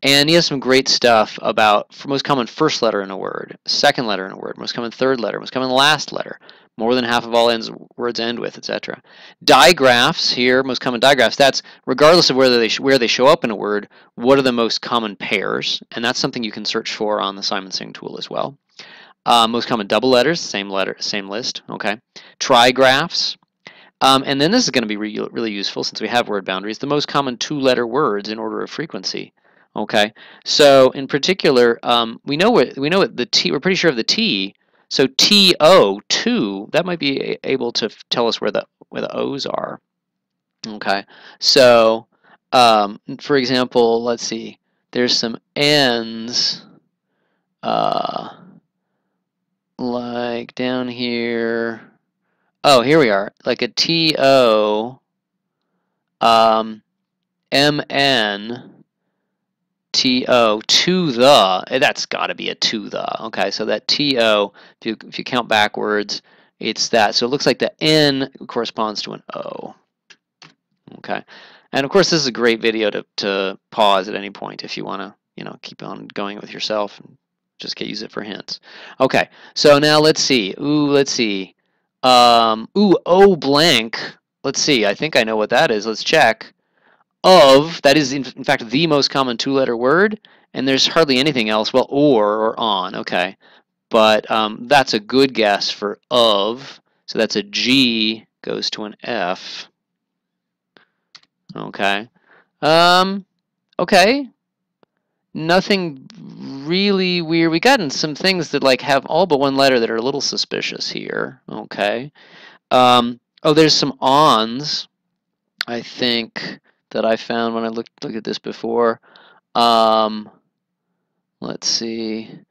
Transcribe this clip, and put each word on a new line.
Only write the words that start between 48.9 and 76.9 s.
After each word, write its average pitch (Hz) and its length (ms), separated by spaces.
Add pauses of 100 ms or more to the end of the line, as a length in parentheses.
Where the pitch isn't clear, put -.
like 120 760
down 127 320
here. 117 920 (800)
Oh, 135 200
here 151 180
we 120 100
are. 101 220 (120)
Like 127 180
a 120 60
T 165 480
O, 117 840 (1200)
um, 113 600 (680)
M 147 400
N 117 920 (1080)
to 127 320
the. 120 1400
Eh, 131 140
that's 131 260
gotta 90 300
be 95 140
a 87 40
to 101 360
the. - 340
Okay, 101 260
so 107 140
that 110 240
T 139 320
O, 104 320 (280)
if - 60
you, 110 100 (120)
if - 100
you - 60
count 120 240
backwards, 104 720 (380)
it's - 300
that. 110 260
So 120 100
it 123 40
looks 139 160
like 127 120
the - 140 (100)
N 143 480 (160)
corresponds 110 560
to - 120
an - 80 (120)
O. - 400 (1200)
Okay, 101 260 (480)
and 135 120
of 135 60
course 185 180
this 165 120
is 139 80
a 117 40
great 113 280
video 110 300
to, 101 140 (120)
to 98 420 (140)
pause 101 360
at 104 60
any 101 160
point 101 320
if - 140
you 104 80
wanna, 98 320 (180)
you - 80
know, 101 180
keep - 220
on 104 320
going 104 240
with 107 140
yourself 104 480